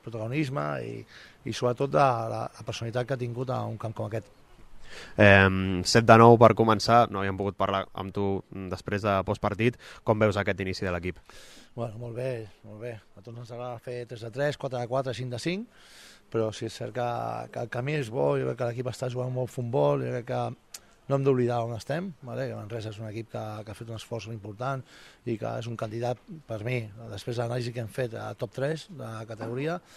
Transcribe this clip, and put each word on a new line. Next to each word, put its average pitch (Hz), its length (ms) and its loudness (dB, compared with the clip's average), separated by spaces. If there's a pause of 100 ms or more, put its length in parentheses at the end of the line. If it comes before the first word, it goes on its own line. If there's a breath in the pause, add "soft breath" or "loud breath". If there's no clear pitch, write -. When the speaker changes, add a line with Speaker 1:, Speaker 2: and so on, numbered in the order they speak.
Speaker 1:
protagonisme 117 640 -4 (160)
i, 58 100 -8 (540 soft breath)
i 113 80 -4
sobretot 139 400 0
de 143 80 6 (320)
la, 113 80 -4
la - 240 -12
personalitat 120 400 -4
que 139 80 -2
ha 120 80 -6
tingut 123 320 -4
a 113 160 -4
un 110 80 -10
camp 110 160 -8
com 110 160 -6
aquest. - 160 -6 (880 loud breath)
Speaker 2:
Em, 95 720 8
set 117 200 6
de 113 120 12
nou 117 200 12
per 110 180 12
començar, 113 520 6
no 98 120 -2
havíem 98 160 -2
pogut 101 200 -2
parlar 98 280 0 (120)
amb 92 160 -8
tu 101 120 -2 (460)
després 98 320 -6
de 98 140 4 (100)
postpartit. 104 500 0 (260 loud breath)
Com 110 160 4
veus 104 200 4
aquest 95 240 -2
inici 95 220 -4
de 90 80 -2
l'equip? 87 260 -6 (540 soft breath)
Speaker 1:
Bueno, 117 260 -8
molt 117 160 -10
bé, 127 160 -6 (360)
molt 104 140 -16
bé. 117 140 -10 (200)
A 98 80 -20
tots 117 140 -16
ens 120 140 -16
agrada 120 280 -10
fer 123 280 -10
tres 117 180 -12
de 110 80 -12
tres, 139 260 -2
quatre 127 200 -4
de 117 100 -4
quatre, 127 260 -2
cinc 123 160 -6
de 117 80 -8
cinc, 190 400 -6 (520 soft breath)
però 110 200 0
sí 113 160 -8
és - 80 -10
cert 113 200 -10
que, 120 120 -2 (440)
que 120 120 -6
el 113 80 -10
camí 131 280 -4
és 110 120 -6
bo, 139 280 2
jo 131 100 -2
crec 123 100 -6
que 123 100 0
l'equip 123 220 -6
està 131 200 -6
jugant 127 200 -4
molt 123 200 -4
futbol, 139 520 0
jo 123 80 -4
crec 120 160 -6
que 123 140 -2 (680 soft breath)
no 139 80 2
hem 135 80 0
d'oblidar 123 400 4
on 117 100 -8
estem, 165 360 -6 (100)
vale? 123 260 -8
Que 107 80 -8
Manresa 110 360 -8
és 101 80 -14
un 110 80 -10
equip 107 240 -10
que, 117 120 -6 (200)
que 104 80 -14
ha - 40 -12
fet 117 140 -12
un 110 80 -10
esforç 110 340 -10
important 117 520 -8 (440 soft breath)
i 117 120 0
que 113 200 -4
és 113 80 -8
un 117 80 -8
candidat, 117 440 -4 (280)
per 110 160 -6
mi, 123 140 -2 (320)
després 113 260 -6
de 123 60 -2
l'anàlisi 120 320 -4
que 120 80 -4
hem 107 100 -6
fet, 120 240 -4
a 107 220 -8
top 104 160 -8
tres 147 340 -4
de 139 140 -14
la 113 260 -10
categoria, 123 520 -6 (160 loud breath)